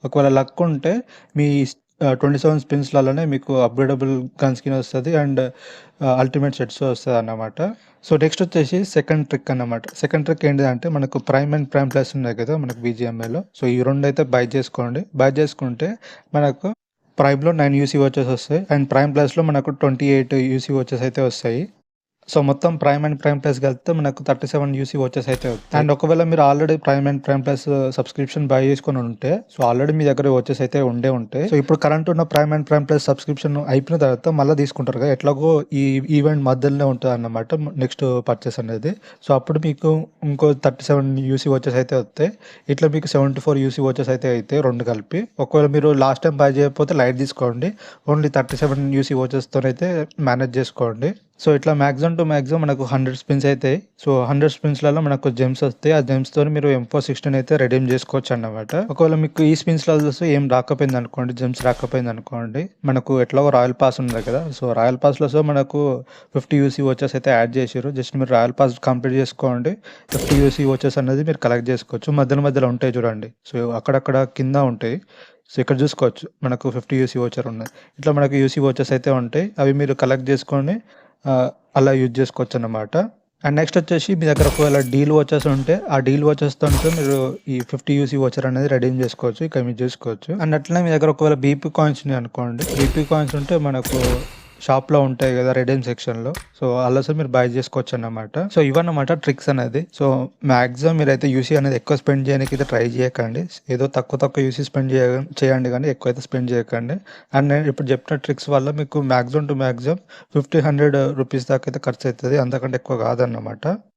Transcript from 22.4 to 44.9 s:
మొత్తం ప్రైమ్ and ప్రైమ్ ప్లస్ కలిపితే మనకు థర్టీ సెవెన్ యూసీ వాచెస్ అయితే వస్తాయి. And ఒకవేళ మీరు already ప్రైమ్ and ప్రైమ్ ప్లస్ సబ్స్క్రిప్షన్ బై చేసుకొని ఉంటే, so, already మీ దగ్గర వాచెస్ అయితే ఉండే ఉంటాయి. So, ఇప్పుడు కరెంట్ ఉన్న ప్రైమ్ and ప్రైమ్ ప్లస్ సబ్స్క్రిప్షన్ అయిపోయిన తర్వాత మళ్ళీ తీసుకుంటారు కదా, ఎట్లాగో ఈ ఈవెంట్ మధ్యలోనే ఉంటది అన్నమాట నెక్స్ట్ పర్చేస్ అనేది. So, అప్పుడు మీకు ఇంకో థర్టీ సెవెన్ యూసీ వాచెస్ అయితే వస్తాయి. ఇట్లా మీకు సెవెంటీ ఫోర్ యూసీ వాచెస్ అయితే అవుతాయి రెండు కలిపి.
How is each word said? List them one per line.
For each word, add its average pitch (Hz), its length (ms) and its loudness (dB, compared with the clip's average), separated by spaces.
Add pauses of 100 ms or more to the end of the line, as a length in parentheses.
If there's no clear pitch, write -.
మొత్తం 143 340 2
ప్రైమ్ 147 300 2
and 151 160 0
ప్రైమ్ 143 200 0
ప్లస్ 131 180 -2
కలిపితే 135 320 -2
మనకు 143 300 -2
థర్టీ 135 240 -2
సెవెన్ 143 300 -2
యూసీ 135 220 -4
వాచెస్ 127 300 -2
అయితే 131 200 -4
వస్తాయి. 147 360 -2
And 147 100 2
ఒకవేళ 160 280 2
మీరు 165 200 2
already 151 420 4
ప్రైమ్ 139 240 2
and 139 180 -2
ప్రైమ్ 139 180 0
ప్లస్ 139 200 -2 (320)
సబ్స్క్రిప్షన్ 139 520 -4
బై 135 180 2
చేసుకొని 139 320 0
ఉంటే, 127 420 -4 (140)
so, 120 140 -2
already 135 260 2
మీ 156 100 0
దగ్గర 139 240 2
వాచెస్ 127 320 2
అయితే 135 200 0
ఉండే 123 280 0
ఉంటాయి. 127 400 -2
So, 160 60 0
ఇప్పుడు 143 240 4
కరెంట్ 156 320 0
ఉన్న 165 120 2
ప్రైమ్ 151 300 2
and 151 160 0
ప్రైమ్ 147 200 2
ప్లస్ 151 160 2
సబ్స్క్రిప్షన్ 143 520 -2
అయిపోయిన 143 440 0
తర్వాత 131 280 2
మళ్ళీ 151 260 2
తీసుకుంటారు 139 440 -2
కదా, 139 140 0
ఎట్లాగో 147 600 2
ఈ 135 380 0
ఈవెంట్ 147 320 2
మధ్యలోనే 139 420 0
ఉంటది 131 280 0
అన్నమాట 117 420 -4
నెక్స్ట్ 135 720 -4
పర్చేస్ 117 300 -4
అనేది. 113 320 -6 (380)
So, 147 40 4
అప్పుడు 156 340 0
మీకు 156 400 0 (180)
ఇంకో 147 280 2
థర్టీ 135 320 -2
సెవెన్ 135 340 0
యూసీ 135 320 -2
వాచెస్ 131 240 0
అయితే 127 220 0
వస్తాయి. 151 360 -2 (360)
ఇట్లా 143 200 2
మీకు 151 180 -2
సెవెంటీ 139 340 0
ఫోర్ 139 180 0
యూసీ 135 240 -2
వాచెస్ 131 260 0
అయితే 127 260 0
అవుతాయి 127 280 -2
రెండు 123 220 0
కలిపి. 120 440 -4 (120)